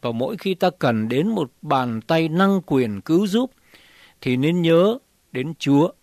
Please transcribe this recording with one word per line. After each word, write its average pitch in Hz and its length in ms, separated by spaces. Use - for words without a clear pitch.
và 123 100
mỗi 123 260
khi 190 160
ta 180 160
cần 113 300
đến 139 180
một 190 240
bàn 127 400
tay 165 280
năng 190 360
quyền 117 360
cứu 180 260
giúp, 233 240
thì 127 160
nên 165 240
nhớ 175 360
đến 135 280
Chúa. 143 300